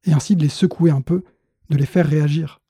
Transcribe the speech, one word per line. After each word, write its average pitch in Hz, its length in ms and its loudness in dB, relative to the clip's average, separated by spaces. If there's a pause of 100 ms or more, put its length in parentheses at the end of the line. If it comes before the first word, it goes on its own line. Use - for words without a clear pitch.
et 170 80 2
ainsi 151 220 2
de 165 60 0
les 147 80 2
secouer 170 420 0
un 139 100 0
peu, 175 220 -4 (460)
de 147 80 0
les 139 80 0
faire 170 220 0
réagir. 151 640 -2